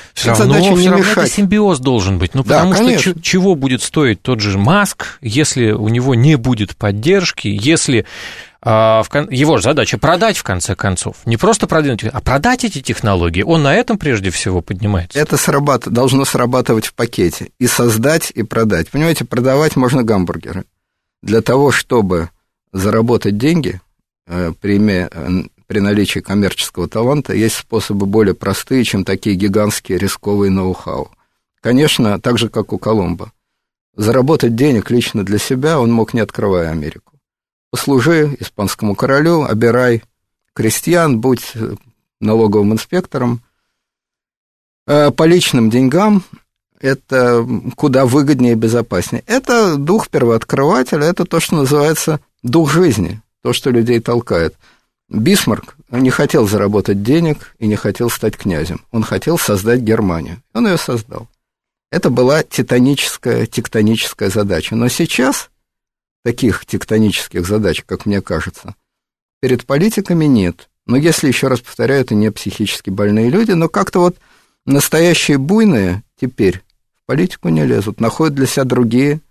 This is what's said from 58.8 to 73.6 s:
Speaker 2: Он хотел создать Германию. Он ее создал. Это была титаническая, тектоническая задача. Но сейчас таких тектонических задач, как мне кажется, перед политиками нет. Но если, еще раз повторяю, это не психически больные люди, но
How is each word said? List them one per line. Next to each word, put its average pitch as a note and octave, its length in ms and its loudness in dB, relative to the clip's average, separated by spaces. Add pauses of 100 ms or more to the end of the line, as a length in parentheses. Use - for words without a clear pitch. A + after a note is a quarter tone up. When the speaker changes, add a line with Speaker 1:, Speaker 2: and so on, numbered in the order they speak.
Speaker 2:
Он A2+ 120 -2
хотел D3+ 360 -2
создать G#2+ 420 0
Германию. G2+ 640 -2 (120)
Он A#3 120 0
ее F#3 100 2
создал. - 520 -8 (640)
Это E3+ 200 0
была B2+ 320 2
титаническая, B2 1040 -2
тектоническая A2 840 -2
задача. G#2+ 460 -2
Но A#2 120 0
сейчас A3+ 640 -2 (720)
таких A#2 400 -2
тектонических G#2+ 840 -2
задач, G2 380 -2
как - 220 -8
мне G2+ 140 -2
кажется, F2 540 -8 (680)
перед B2 260 0
политиками E3+ 580 0
нет. G#2 440 0 (180)
Но A#2+ 100 0
если, D#3 320 2
еще C3+ 200 0
раз B2+ 120 0
повторяю, C3 400 -2
это A#2+ 140 -2
не G#2 160 2
психически - 600 -8
больные G#2 400 0
люди, G#3+ 220 2
но E3 160 2